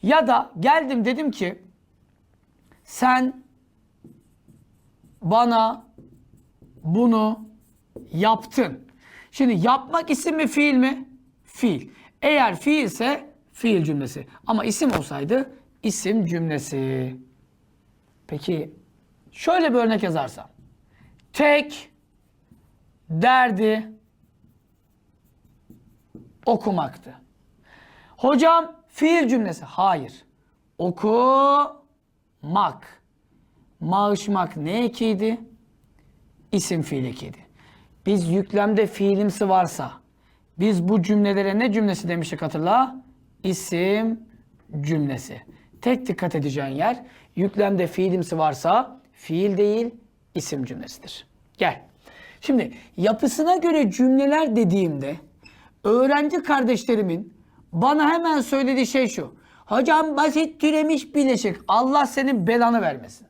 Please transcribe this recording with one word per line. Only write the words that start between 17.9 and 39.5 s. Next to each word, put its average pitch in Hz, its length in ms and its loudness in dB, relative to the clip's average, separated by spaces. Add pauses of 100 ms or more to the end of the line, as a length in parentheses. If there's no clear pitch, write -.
Peki 156 460 -6 (580)
şöyle 330 420 0
bir 247 60 4
örnek 220 240 0
yazarsam. 160 460 -6 (840)
"Tek 294 580 0 (1160)
derdi 220 840 2 (2500)
okumaktı." 185 680 -2 (1000)
Hocam 320 580 4 (120)
fiil 320 400 2
cümlesi. 208 380 -2
Hayır. 175 600 -2 (520)
Okumak. 262 1040 2 (2000)
Mağışmak 196 800 0
ne 180 280 -2
ekiydi? 226 560 -2 (1120)
İsim 175 300 -2
fiil 135 240 -4
ekiydi. - 320 -12 (680)
Biz 190 240 0
yüklemde 202 580 2
fiilimsi 202 600 0
varsa 180 420 0 (680)